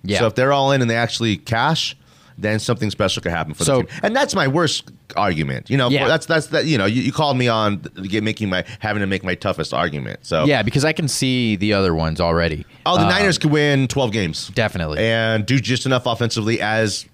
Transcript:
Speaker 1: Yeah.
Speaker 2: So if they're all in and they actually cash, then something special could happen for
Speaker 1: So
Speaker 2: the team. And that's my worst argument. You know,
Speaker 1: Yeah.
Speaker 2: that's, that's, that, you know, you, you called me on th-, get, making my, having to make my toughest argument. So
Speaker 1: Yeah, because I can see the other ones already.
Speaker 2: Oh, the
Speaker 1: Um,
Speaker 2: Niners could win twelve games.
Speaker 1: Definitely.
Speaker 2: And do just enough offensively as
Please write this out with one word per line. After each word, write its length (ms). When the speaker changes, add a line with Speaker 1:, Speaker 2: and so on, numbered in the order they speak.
Speaker 1:
Yeah. 160
Speaker 2:
So 80
if 80
they're 160
all 180
in 100
and 80
they 80
actually 420
cash, 580
then 200
something 280
special 320
could 120
happen 200
for 120
Speaker 1:
So 140
Speaker 2:
the 100
team. 160
And 120
that's 160
my 140
worst 460
argument. 540
You 60
know, 120
Speaker 1:
Yeah. 180
Speaker 2:
that's, 200
that's, 220
that, 180
you 120
know, 80
you, 160
you 80
called 260
me 120
on 320
th-, 280
get, 140
making 260
my, 160
having 220
to 80
make 160
my 100
toughest 400
argument. 480
So 220
Speaker 1:
Yeah, 180
because 220
I 80
can 160
see 480
the 160
other 240
ones 240
already. 440
Speaker 2:
Oh, 100
the 60
Speaker 1:
Um, 60
Speaker 2:
Niners 300
could 120
win 380
twelve 240
games. 420
Speaker 1:
Definitely. 460
Speaker 2:
And 460
do 120
just 260
enough 220
offensively 540
as 540